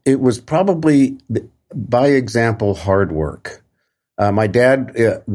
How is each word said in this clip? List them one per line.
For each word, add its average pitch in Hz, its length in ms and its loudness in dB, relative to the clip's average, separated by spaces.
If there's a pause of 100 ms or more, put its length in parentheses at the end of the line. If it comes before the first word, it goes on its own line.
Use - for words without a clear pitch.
it 135 160 2
was 127 180 0
probably, 156 800 0 (560)
by 120 340 0
example, 117 680 0
hard 92 380 0
work. - 500 -8 (540)
Uh, 101 160 0
my 107 140 0
dad, 127 520 0
uh, 107 200 2 (140)